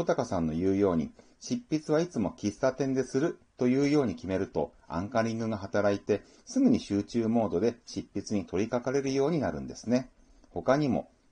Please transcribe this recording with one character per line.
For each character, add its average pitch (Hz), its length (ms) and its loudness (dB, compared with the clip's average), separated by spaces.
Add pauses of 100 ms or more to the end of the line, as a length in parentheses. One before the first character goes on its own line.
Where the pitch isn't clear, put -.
孝 143 200 0
さ 98 140 -2
ん 82 80 0
の 78 60 -2
言 90 180 0
う 98 40 2
よ 98 160 4
う 85 60 2
に、 73 160 -4 (260)
執 123 300 -6
筆 156 240 -2
は 151 80 4
い 175 80 -2
つ 131 100 -6
も 87 180 -2
喫 - 220 -4
茶 131 140 2
店 135 200 -2
で 131 120 0
す 127 120 -4
る 160 220 -2 (180)
と 123 100 2
い 127 120 4
う 143 100 2
よ 147 120 4
う 135 40 2
に 95 100 -2
決 - 120 -12
め 92 100 -2
る 92 100 0
と、 - 260 -4 (140)
ア 80 120 -4
ン 101 100 -4
カ 113 140 0
リ 113 100 -2
ン 113 40 -6
グ 113 120 -4
が 110 80 -4
働 101 380 0
い 98 40 -6
て、 - 220 0 (240)
す - 140 -2
ぐ 269 100 6
に 110 100 4
集 101 240 0
中 117 240 -2
モ 113 200 2
ー - 20 -2
ド 87 100 0
で 120 260 0
執 - 280 -8
筆 101 220 -4
に 95 100 -2
取 92 200 0
り 110 40 -8
掛 123 140 -2
か 131 80 -4
れ 139 100 0
る 135 120 -4
よ 135 140 2
う 160 40 0
に 170 80 0
な 104 120 0
る 73 100 -6
ん 67 60 -10
で 62 80 -12
す - 140 -12
ね。 127 200 0 (400)
他 127 260 0
に 147 140 0
も、 90 200 -2 (220)